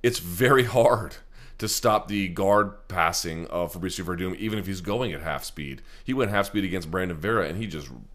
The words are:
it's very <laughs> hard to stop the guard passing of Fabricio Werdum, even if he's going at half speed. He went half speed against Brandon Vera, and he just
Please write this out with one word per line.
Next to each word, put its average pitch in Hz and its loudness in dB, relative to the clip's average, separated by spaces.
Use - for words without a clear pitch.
it's 120 2
very 127 4
<laughs> 120 2
hard 120 4
to 107 -4
stop 107 2
the 101 0
guard 98 2
passing 82 0
of 85 -2
Fabricio 87 -6
Werdum, 90 -4
even 107 -2
if 92 -6
he's 92 -6
going 101 -2
at 71 -8
half 76 -4
speed. 69 -10
He 131 -4
went 120 2
half 101 2
speed 101 0
against 87 -4
Brandon 90 -2
Vera, 95 0
and 85 -4
he 110 -4
just 73 -10